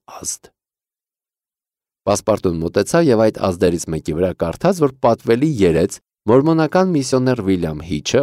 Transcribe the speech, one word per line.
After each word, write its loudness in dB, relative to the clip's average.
ազդ։ -14
Պասպարտուն 0
մոտեցավ 0
և 4
այդ 2
ազդերից 0
մեկի -6
վրա -2
կարդաց, -2
որ 2
պատվելի 0
երեց 0
մորմոնական 2
միսիոներ 0
Վիլյամ -2
Հիչը, -2